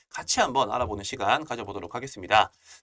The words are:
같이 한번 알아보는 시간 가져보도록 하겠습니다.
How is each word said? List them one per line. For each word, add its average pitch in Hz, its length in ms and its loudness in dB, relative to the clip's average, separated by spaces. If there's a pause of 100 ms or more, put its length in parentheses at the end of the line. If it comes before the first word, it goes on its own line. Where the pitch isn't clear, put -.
같이 - 320 -4
한번 131 320 2
알아보는 107 320 -2
시간 104 400 0
가져보도록 101 520 -8
하겠습니다. 104 560 2 (320)